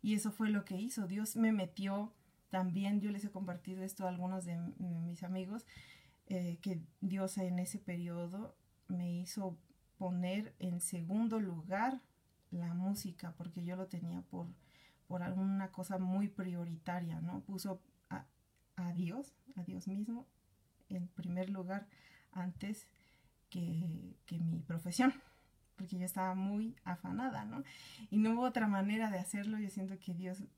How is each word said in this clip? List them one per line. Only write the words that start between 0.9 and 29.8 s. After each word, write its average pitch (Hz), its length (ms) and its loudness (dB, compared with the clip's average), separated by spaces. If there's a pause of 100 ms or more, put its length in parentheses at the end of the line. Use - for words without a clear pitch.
Dios 208 300 -2
me 220 160 8
metió 196 600 0 (380)
también, 190 500 4
yo 208 100 0
les 202 140 -2
he 202 60 -2
compartido 185 520 -4
esto 190 220 -4
a 185 60 2
algunos 180 340 -2
de 175 80 -4
m-, 170 260 -2
mis 170 440 -2
amigos, 185 440 -4 (600)
eh, 180 340 0
que 180 220 0 (180)
Dios 190 380 0
en 180 200 2
ese 180 200 -2
periodo 175 760 -4 (340)
me 175 240 2
hizo 180 460 -2 (380)
poner 180 640 0
en 175 220 0
segundo 208 600 2
lugar 196 600 0 (500)
la 170 240 -2
música, 180 600 -2
porque 175 280 -6
yo 180 120 -2
lo 185 100 -2
tenía 175 360 -4
por, 175 240 -6 (600)
por 180 160 -2
alguna 190 500 2
cosa 185 260 -4
muy 190 300 2
prioritaria, 175 920 -2
¿no? 180 200 -2
Puso 190 400 -4 (1000)
a 175 100 0
Dios, 185 420 -2 (220)
a 180 60 -6
Dios 185 260 -4
mismo, 220 380 -2 (640)
en 180 200 -2
primer 180 420 -2
lugar, 190 360 -2 (460)
antes 185 540 -4 (640)
que, 170 640 0 (120)
que 170 120 -2
mi 165 220 2
profesión, 175 520 4 (640)
porque 185 220 -4
yo 180 60 0
estaba 185 300 0
muy 202 400 0 (100)
afanada, 185 600 -2
¿no? 226 200 -6 (460)
Y 208 80 6
no 220 140 8
hubo 233 100 4
otra 240 240 4
manera 208 440 4
de 190 80 0
hacerlo. 208 400 0
Yo 208 100 0
siento 190 300 -4